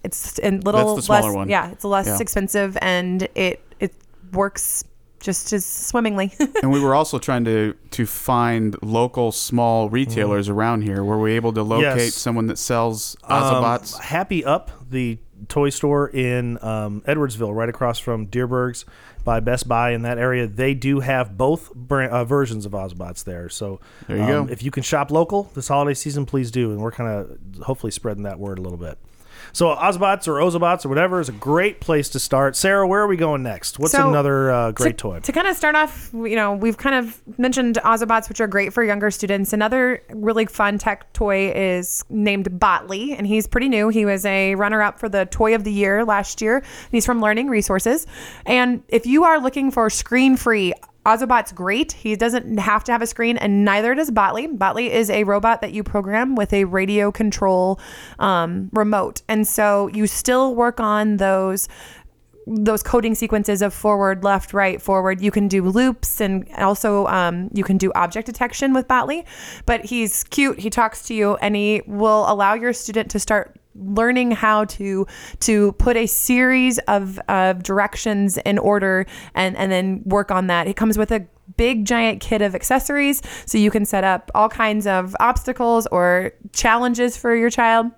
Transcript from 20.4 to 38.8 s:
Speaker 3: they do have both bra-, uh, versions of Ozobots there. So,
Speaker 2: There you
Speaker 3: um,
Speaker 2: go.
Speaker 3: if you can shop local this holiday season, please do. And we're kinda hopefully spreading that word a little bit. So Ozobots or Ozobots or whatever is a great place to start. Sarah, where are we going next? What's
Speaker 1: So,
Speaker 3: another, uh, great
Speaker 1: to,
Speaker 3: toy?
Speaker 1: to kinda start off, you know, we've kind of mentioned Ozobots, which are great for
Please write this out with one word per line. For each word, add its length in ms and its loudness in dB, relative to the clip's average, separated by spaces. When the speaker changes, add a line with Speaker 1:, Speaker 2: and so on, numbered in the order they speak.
Speaker 3:
they 280 -2
do 260 0
have 360 -2
both 380 -2
bra-, 320 -2
uh, 180 -2
versions 400 -2
of 80 -10
Ozobots 520 -10
there. 240 -10
So, 320 -10
Speaker 2:
There 80 -4
you 60 0
Speaker 3:
um, 240 2
Speaker 2:
go. 60 -8
Speaker 3:
if 100 -10
you 80 -4
can 120 -6
shop 280 -2
local 440 0
this 140 -10
holiday 260 2
season, 320 -4
please 240 -2
do. 200 0
And 100 -6
we're 120 -4
kinda 340 -6
hopefully 280 -6
spreading 320 -6
that 160 -8
word 200 -8
a 40 -10
little 160 -10
bit. 180 -12
So 160 2
Ozobots 600 0
or 60 -2
Ozobots 500 2
or 40 -6
whatever 320 2
is 80 -4
a 40 -10
great 480 0
place 300 0
to 80 -6
start. 380 2
Sarah, 300 2
where 160 2
are 40 2
we 100 2
going 260 0
next? 360 -8
What's 140 0
Speaker 1:
So, 160 4
Speaker 3:
another, 420 2
uh, 220 2
great 260 0
Speaker 1:
to, 40 -10
Speaker 3:
toy? 180 -6
Speaker 1:
to 120 -6
kinda 220 0
start 220 0
off, 360 -2
you 240 -4
know, 180 0
we've 220 0
kind 180 0
of 260 -4
mentioned 460 2
Ozobots, 440 2
which 120 -8
are 80 2
great 240 0
for 100 2